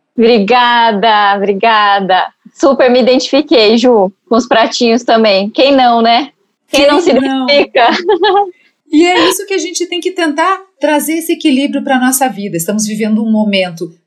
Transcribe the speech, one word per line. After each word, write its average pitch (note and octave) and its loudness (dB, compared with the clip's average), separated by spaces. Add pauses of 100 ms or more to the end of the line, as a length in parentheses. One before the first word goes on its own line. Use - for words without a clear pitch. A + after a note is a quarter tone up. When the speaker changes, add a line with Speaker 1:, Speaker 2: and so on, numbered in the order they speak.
(140)
Speaker 1:
Obrigada, A3+ 2
obrigada. G3 0 (260)
Super C4 2
me B3 2
identifiquei, B3+ 2
Ju, A3 2 (160)
com A3+ 0
os A#3+ -2
pratinhos A#3 0
também. G#3+ 0
Quem C#4 0
não, A#3+ 2
né? A#3 0 (380)
Quem - 0
Speaker 2:
Quem C#4+ 4
Speaker 1:
não D4 2
se E4 0
Speaker 2:
não? C4 -2
Speaker 1:
identifica? C#4+ 2
<laughs> F#4+ -2 (300)
Speaker 2:
E D#4+ 4
é F4+ 2
isso F#4+ -6
que G4 -6
a F#4 -2
gente E4+ -6
tem F4 -8
que F#4 -4
tentar F4 -2 (180)
trazer D4 -2
esse E4 -6
equilíbrio C#4+ -2
pra C#4 0
nossa C4 -2
vida. F#3+ -8
Estamos G#3 -4
vivendo G#3+ -2
um A3 -2
momento F#3 -2 (160)